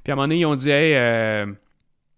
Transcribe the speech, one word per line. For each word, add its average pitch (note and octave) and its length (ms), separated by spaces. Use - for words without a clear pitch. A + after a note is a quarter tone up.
Puis D3 60
à C#3+ 40
un - 20
moment C#3 120
donné, E3 120
ils E3 60
ont D3 80
dit, « C3+ 160
Hey, D3 240
euh... A2+ 520